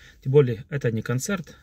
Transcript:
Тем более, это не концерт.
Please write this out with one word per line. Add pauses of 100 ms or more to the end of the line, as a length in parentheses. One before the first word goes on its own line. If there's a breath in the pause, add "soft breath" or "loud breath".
(220 loud breath)
Тем
более,
это
не
концерт.